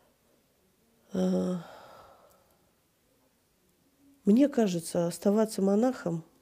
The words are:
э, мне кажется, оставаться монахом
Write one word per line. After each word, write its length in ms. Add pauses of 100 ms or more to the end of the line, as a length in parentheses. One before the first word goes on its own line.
(1120)
э, 420 (2750)
мне 240
кажется, 580
оставаться 560
монахом 640 (180)